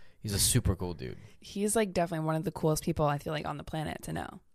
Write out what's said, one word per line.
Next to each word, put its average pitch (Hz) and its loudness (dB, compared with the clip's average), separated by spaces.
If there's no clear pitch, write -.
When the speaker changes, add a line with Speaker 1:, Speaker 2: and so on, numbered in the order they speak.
Speaker 1:
He's 104 -2
a 98 4
super - 4
cool 90 -4
dude. 64 -8
Speaker 2:
He's, 208 0
like, 220 4
definitely 170 0
one 160 2
of 160 0
the - -2
coolest 156 2
people, 160 2
I 147 2
feel 156 -4
like, 151 -4
on 151 -4
the 151 -10
planet 156 -6
to 165 -8
know, - -8